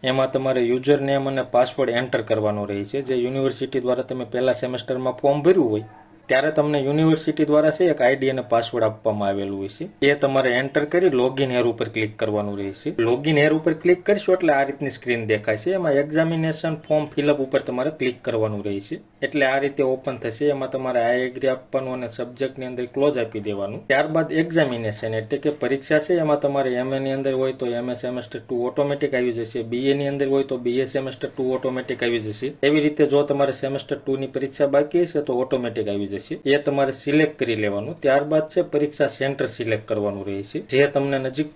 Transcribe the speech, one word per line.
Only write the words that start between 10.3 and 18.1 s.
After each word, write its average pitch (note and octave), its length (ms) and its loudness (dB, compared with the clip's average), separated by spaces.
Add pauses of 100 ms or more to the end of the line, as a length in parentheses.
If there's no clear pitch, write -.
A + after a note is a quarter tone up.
એન્ટર C#3+ 340 0
કરી F3 280 4
લોગિન C3 360 2
હેર A#2+ 140 2
ઉપર A2+ 240 -4
ક્લિક A2 260 -2
કરવાનું G#2 400 -2
રહેશે. G2 340 -6 (120)
લોગિન C#3+ 360 2
હેર D3+ 140 4
ઉપર D#3+ 260 0
ક્લિક F3 240 4
કરશો G3 300 2
એટલે E3 180 2
આ C#3 140 4
રીતની C#3 280 -4
સ્ક્રીન A#2 360 -2
દેખાય G#2+ 300 0
છે. F3+ 160 0
એમાં D#3 240 2
એક્ઝામિનેશન D#3+ 720 0 (100)
ફોર્મ D3+ 180 2 (120)
ફિલઅપ C#3+ 300 2
ઉપર C3+ 220 2
તમારે C3 300 -2
ક્લિક B2+ 300 -2